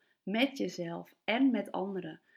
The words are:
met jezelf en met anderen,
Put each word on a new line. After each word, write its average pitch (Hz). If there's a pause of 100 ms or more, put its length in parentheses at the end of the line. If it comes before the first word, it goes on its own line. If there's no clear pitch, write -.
(240)
met 233
jezelf 175
en 254
met 208
anderen, 180 (140)